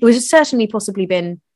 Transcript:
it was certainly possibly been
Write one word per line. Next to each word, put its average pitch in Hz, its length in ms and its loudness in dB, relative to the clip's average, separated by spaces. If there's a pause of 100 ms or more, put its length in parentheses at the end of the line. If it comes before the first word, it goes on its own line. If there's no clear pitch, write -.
it 240 40 4
was 240 240 4
certainly 285 380 2
possibly 202 380 -6
been 175 360 -6 (140)